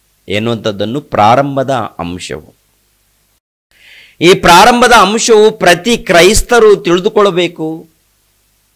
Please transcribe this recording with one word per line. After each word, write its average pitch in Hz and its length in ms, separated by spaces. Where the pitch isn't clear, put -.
ಎನ್ನುವಂಥದ್ದನ್ನು 107 720
ಪ್ರಾರಂಭದ 127 1000
ಅಂಶವು. 85 580
ಈ 175 120
ಪ್ರಾರಂಭದ 226 580
ಅಂಶವು 214 600
ಪ್ರತಿ 190 460
ಕ್ರೈಸ್ತರು 208 800
ತಿಳಿದುಕೊಳ್ಳಬೇಕು. 175 1120